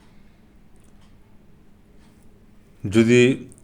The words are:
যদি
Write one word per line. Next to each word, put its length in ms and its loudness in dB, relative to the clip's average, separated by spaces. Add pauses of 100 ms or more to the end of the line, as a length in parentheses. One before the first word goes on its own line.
(3000)
যদি 580 0 (160)